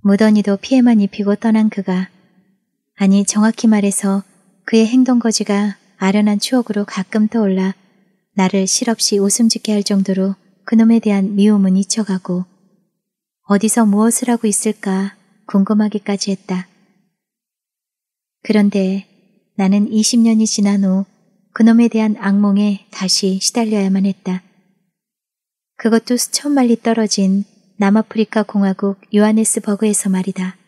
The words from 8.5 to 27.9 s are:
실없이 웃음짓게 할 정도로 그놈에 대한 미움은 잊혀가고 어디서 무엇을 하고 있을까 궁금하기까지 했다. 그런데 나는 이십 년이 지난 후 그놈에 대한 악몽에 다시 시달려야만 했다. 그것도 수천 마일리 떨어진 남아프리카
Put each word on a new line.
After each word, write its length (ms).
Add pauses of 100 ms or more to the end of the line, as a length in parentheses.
실없이 500
웃음짓게 540
할 100
정도로 540 (300)
그놈에 340
대한 340
미움은 440
잊혀가고 680 (1000)
어디서 400
무엇을 420
하고 160
있을까 720 (300)
궁금하기까지 840
했다. 380 (1800)
그런데 640 (480)
나는 360
이십 280
년이 260
지난 380
후 220 (480)
그놈에 340
대한 320
악몽에 720
다시 480
시달려야만 680
했다. 380 (1300)
그것도 400
수천 380
마일리 260
떨어진 640 (340)
남아프리카 680